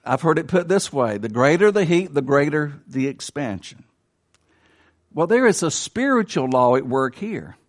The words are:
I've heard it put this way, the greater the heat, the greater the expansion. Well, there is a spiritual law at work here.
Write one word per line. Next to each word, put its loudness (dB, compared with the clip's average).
I've -2
heard 2
it -6
put 0
this 0
way, -2
the -6
greater 4
the 0
heat, 0
the 0
greater 0
the -2
expansion. -10
Well, 0
there 4
is 2
a 0
spiritual -2
law 4
at 0
work -2
here. -10